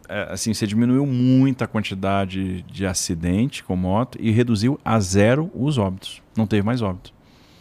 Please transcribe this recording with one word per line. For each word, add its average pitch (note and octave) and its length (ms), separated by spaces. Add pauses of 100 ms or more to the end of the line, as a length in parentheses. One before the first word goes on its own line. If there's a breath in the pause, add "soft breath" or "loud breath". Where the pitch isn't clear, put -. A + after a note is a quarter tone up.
é, F#2+ 220
assim, G2+ 240
você A2 120
diminuiu A#2+ 400
muito B2+ 560
a A2 40
quantidade F#2+ 960
de - 240
acidente F2+ 760
com F#2 140
moto F#2 440
e A2+ 100
reduziu A#2+ 540
a A2+ 160
zero G#2+ 540
os C#3+ 220
óbitos. F#2+ 460 (140)
Não A2 100
teve G2+ 160
mais A#2+ 180
óbito. F#2+ 320 (480 soft breath)